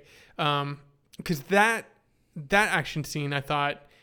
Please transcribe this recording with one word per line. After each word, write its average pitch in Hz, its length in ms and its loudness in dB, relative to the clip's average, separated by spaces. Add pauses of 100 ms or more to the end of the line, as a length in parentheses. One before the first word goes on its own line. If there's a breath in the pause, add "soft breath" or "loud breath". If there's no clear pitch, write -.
(380 loud breath)
Um, 143 420 -2 (440)
'cause 151 260 -2
that, 214 360 4 (500)
that 185 360 2
action 160 320 -2
scene, 143 300 -4
I 139 80 0
thought, 143 440 -2 (180 soft breath)